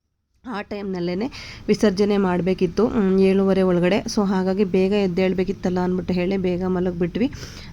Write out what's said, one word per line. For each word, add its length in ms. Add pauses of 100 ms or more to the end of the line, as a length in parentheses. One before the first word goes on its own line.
(480)
ಆ 140
ಟೈಮ್ನಲ್ಲೇ 680 (360)
ವಿಸರ್ಜನೆ 500
ಮಾಡಬೇಕಿತ್ತು, 720
ಹ್ಮ್, 320
ಏಳುವರೆ 420
ಒಳಗಡೆ. 380
So 260
ಹಾಗಾಗಿ 380
ಬೇಗ 280
ಎದ್ದೇಳ್ಬೇಕಿತ್ತಲ್ಲ 880
ಅಂದ್ಬಿಟ್ಟು 340
ಹೇಳಿ 240
ಬೇಗ 280
ಮಲಗಿಬಿಟ್ವಿ. 640 (420)